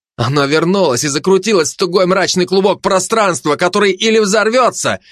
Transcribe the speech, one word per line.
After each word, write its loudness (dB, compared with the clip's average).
Оно 0
вернулось 0
и -4
закрутилось 0
в -20
тугой 0
мрачный 0
клубок 0
пространства, -2
который 0
или 0
взорвётся". 0